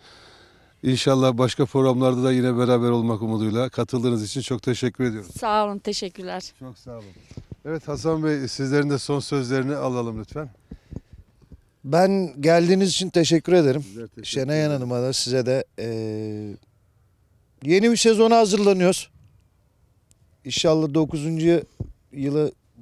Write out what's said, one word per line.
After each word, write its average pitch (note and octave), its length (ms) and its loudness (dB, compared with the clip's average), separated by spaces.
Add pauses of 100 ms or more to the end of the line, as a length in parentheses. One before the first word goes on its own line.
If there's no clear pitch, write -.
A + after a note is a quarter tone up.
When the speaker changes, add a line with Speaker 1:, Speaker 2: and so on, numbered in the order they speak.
(840)
Speaker 1:
İnşallah C3 540 2
başka C3 280 0
programlarda B2+ 580 2
da C3 80 2
yine B2+ 260 0
beraber B2 320 2
olmak A#2 320 0
umuduyla. A2 460 -2
Katıldığınız A#2+ 560 -2
için C3 160 -8
çok A#2+ 220 -6
teşekkür B2+ 420 -4
ediyoruz. G#2+ 260 -6 (100)
Speaker 2:
Sağ G#3+ 240 0
olun, G3+ 140 -6
teşekkürler. F#3 800 -10
Speaker 1:
Çok B2+ 200 -18
sağ B2+ 120 -20
olun. A2+ 140 -16 (600)
Evet D#3 240 -8
Hasan D#3 360 -2
Bey, C#3+ 240 -2
sizlerin C#3+ 420 0
de C#3 80 0
son C#3 220 -4
sözlerini C3+ 560 -2
alalım B2 440 -4
lütfen. C#3+ 300 -12 (1300)
Speaker 3:
Ben F3+ 560 2
geldiğiniz E3+ 480 4
için F3 220 -4
teşekkür E3 420 2
ederim. D3 360 4
Speaker 1:
Bizler A2 180 -16
teşekkür G#2+ 180 -18
Speaker 3:
Şenay C#3 360 -4
Speaker 1:
ederiz. D3 160 0
Speaker 3:
Hanım'a B2 260 -4
da, C3 100 -2
size B2 340 -2
de. B2+ 180 0 (140)
Ee, G#2+ 800 -8 (1080)
yeni F#3+ 280 4
bir A3+ 60 2
sezona A3+ 400 6
hazırlanıyoruz. G3 720 2 (1300)
İnşallah D#3 500 0
dokuzuncu D#3+ 680 0 (500)
yılı, C#3+ 400 -2 (300)